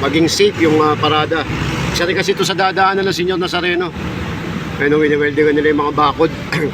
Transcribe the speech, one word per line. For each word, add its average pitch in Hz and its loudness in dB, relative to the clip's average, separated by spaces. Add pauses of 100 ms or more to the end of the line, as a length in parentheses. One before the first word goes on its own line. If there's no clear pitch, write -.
maging 147 2
safe 202 2
yung, 156 4
ah, 151 4
parada. 151 0 (500)
Isa 175 -2
rin 180 -2
kasi 185 -2
ito 190 0
sa 185 0
dadaanan 190 2
ng 190 0
Senyor 180 -2
Nazareno. 175 -2 (880)
Ayun, 143 2
oh, 156 2
wine-weldingan 147 2
nila 151 2
yung 147 0
mga 147 -2
bakod. 147 2 (440)